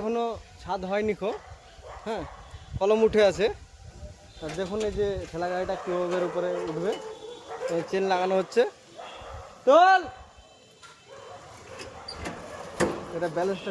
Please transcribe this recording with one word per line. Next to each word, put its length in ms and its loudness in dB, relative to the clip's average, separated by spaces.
এখনও 240 0
ছাদ 180 -4
হয়নি 300 2
খো, 100 0
হ্যাঁ, 180 -2
কলম 260 6
উঠে 240 6
আছে। 160 2
আর 80 -8
দেখুন 180 -4
এই 100 -2
যে 80 2
ঠেলা 220 -2
গাড়িটা 300 -2
কীভাবে 360 0
এর 120 2
উপরে 180 0
উঠবে, 220 0
এই 160 2
চেন 220 2
লাগানো 280 2
হচ্ছে। 220 2
তোল! 340 10
এটা 200 -2
ব্যালেন্সটা 340 -2